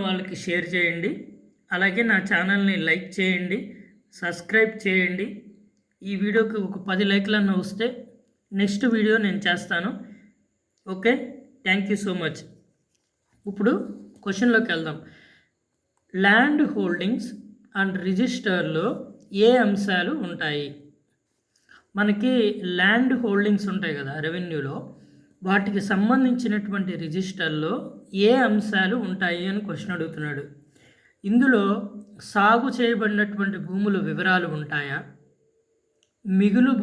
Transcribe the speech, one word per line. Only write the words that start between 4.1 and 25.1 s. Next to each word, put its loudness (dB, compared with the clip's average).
సబ్స్క్రైబ్ 0
చేయండి. 0
ఈ -4
వీడియోకి 0
ఒక -8
పది 0
లైక్లన్నా 2
వస్తే -4
నెక్స్ట్ 0
వీడియో 4
నేను -2
చేస్తాను. -2
ఓకే, 2
thank 2
you 0
so -2
much. -4
ఇప్పుడు 2
క్వశ్చన్లోకి 2
వెళ్దాం. -4
Land 6
holdings -2
and 0
register-లో 0
ఏ 10
అంశాలు 0
ఉంటాయి? -4
మనకి 2
ల్యాండ్ 4
హోల్డింగ్స్ 2
ఉంటాయి -4
కదా -6
రెవెన్యూలో, -6